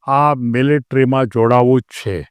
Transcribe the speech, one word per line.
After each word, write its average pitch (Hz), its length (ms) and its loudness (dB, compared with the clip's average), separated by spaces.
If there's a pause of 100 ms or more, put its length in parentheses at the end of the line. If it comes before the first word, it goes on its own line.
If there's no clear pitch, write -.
આ 147 280 0
મિલિટરીમાં 131 880 0
જોડાવું 123 560 2
જ - 20 -16
છે - 320 -10 (160)